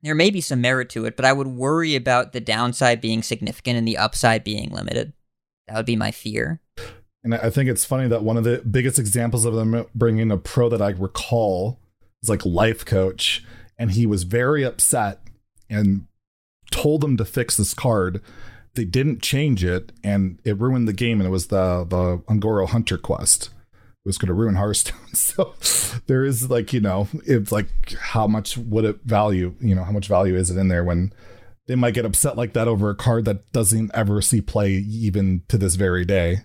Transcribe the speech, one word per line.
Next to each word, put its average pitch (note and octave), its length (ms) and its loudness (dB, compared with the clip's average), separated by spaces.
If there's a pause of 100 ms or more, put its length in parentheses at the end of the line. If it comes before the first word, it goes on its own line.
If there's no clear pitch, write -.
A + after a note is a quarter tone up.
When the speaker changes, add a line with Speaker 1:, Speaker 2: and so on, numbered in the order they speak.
Speaker 1:
There D3+ 120 -2
may E3+ 160 6
be G3 100 -2
some C3 200 -2
merit B2+ 300 0
to A2+ 160 -4
it, A2+ 100 -6
but C3 80 -2
I C3 80 8
would C#3 160 0
worry C#3+ 480 0
about B2 360 0
the B2 80 -6
downside A#2 600 2
being A2 220 -2
significant A#2 560 -4
and A2+ 100 0
the A2+ 80 -2
upside A2 480 0
being G#2 260 -6
limited. - 420 -6 (540)
That G#2+ 100 -8
would A2+ 100 -4
be A#2 100 0
my G#2+ 160 -2
fear. A2+ 480 -6 (640)
Speaker 2:
And A#2 120 -2
I A#2 140 -2
think C3 220 0
it's A2+ 160 -2
funny C3 220 -2
that A#2 140 0
one A2 140 0
of A2+ 80 0
the A#2+ 140 2 (120)
biggest B2+ 280 2
examples A#2 480 0
of A2+ 80 0
them A2+ 400 0
bringing A2+ 360 2
a G2+ 60 2
pro A#2+ 320 2
that A2+ 140 0
I G2+ 80 2
recall G2 880 -2 (420)
is, - 60 -4
like, G#2 160 0
Life F#2+ 400 2
Coach, - 580 0 (360)
and A#2 140 -2
he A#2 120 2
was G2+ 200 0
very B2+ 380 0
upset A2+ 600 0 (480)
and G#2 360 0 (640)
told D3+ 300 0
them C#3+ 160 2
to A2 80 0
fix - 320 -4
this G2 160 -2
card. G2 480 0 (540)
They A#2+ 100 -2
didn't A#2 380 0
change C3+ 420 0
it, F2+ 260 -2 (120)
and G2 420 0
it G#2 140 -2
ruined B2 280 0
the G#2+ 60 0
game, A#2 260 0
and F#2+ 80 2
it F#2 40 0
was F#2 160 0
the, F2+ 420 0
the F2+ 300 0 (100)
Ungoro G#2 400 2
Hunter A2 300 0
quest. - 480 0
It - 600 -16
was F#2+ 100 -4
gonna F#2 160 -2
ruin G#2 220 2
Hearthstone. G2+ 480 -2
<laughs> - 100 -20
So - 400 -2 (520)
there C3 200 2
is, B2+ 240 -2
like, A#2+ 240 -2
you B2 60 2
know, G2+ 280 0 (160)
it's A2+ 260 2
like, - 440 0
how - 320 -2
much G#2+ 320 -2
would A2+ 260 0
it G#2+ 200 -2
value, G#2 560 2
you G#2+ 140 4
know, F#2 100 0
how F#2 80 -4
much G2+ 160 -2
value F#2 280 4
is F2+ 140 0
it F2+ 80 -2
in F#2+ 100 2
there F2 160 2
when F2 300 0 (540)
they B2+ 60 -2
might A#2+ 200 2
get A#2+ 100 0
upset A2 320 0
like A#2 160 -4
that A2+ 160 2
over G#2+ 220 2
a G2+ 40 -2
card A#2 300 2
that G#2 280 -4
doesn't A2+ 420 0
ever G#2 260 2
see G#2 220 2
play G2+ 300 0
even G2 760 0
to - 80 0
this F#2+ 200 2
very F#2 280 0
day? F2+ 400 2